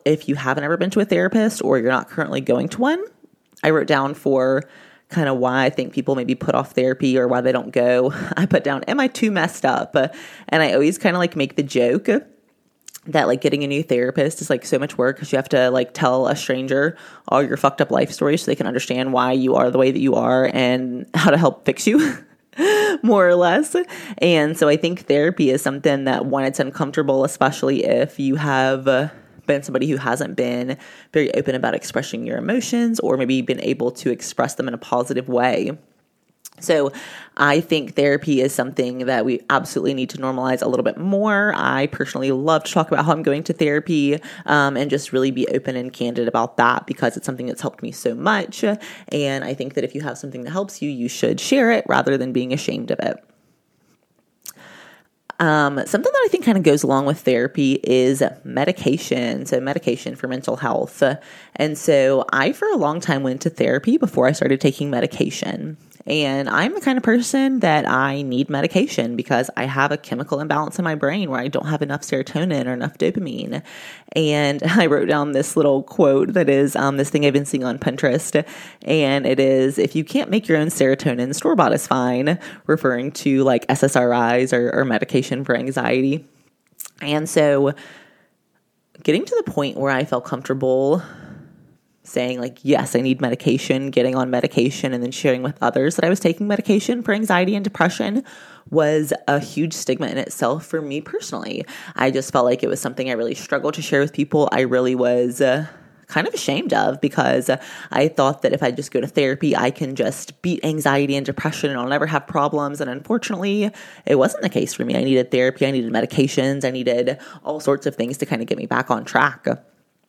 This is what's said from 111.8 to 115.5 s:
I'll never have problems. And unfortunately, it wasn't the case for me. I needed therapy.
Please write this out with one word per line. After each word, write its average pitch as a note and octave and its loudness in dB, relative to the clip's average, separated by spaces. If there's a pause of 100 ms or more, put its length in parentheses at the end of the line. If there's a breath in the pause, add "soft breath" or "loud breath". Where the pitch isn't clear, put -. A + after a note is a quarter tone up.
I'll B2 -6
never D3 0
have D3+ -4
problems. C#3+ -2
And C#3 -4
unfortunately, G3+ -4 (340 loud breath)
it - 4
wasn't C3+ 2
the - -2
case - -2
for A#2+ -6
me. B2 -2
I B2+ 0
needed B2+ 2
therapy. C3 0